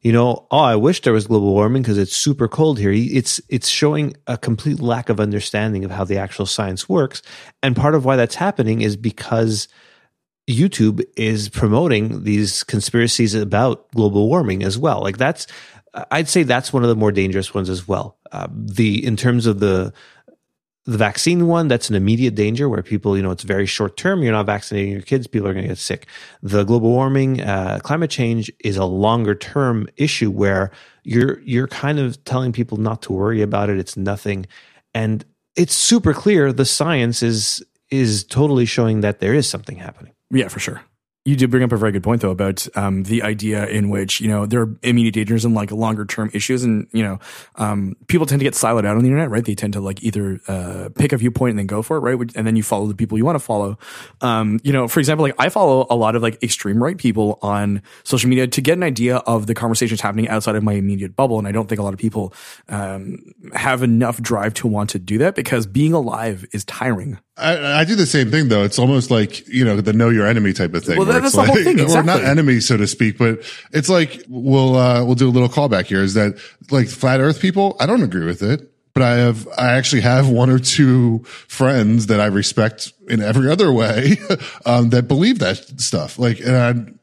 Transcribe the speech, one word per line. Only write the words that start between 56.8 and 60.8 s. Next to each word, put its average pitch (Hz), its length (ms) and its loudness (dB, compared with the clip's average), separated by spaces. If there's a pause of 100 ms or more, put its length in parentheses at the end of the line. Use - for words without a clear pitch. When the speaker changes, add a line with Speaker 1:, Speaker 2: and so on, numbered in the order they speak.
Speaker 2:
right 127 140 -2
people 107 460 0
on 101 400 -2 (220)
social 127 260 0
media 127 160 2
to 123 160 -2
get 160 160 2
an 180 40 0
idea 123 360 0
of 117 280 -2
the 113 80 -2
conversations 113 460 -2
happening 110 280 -2
outside 107 280 -2
of 107 60 0
my 110 100 0
immediate 98 440 -2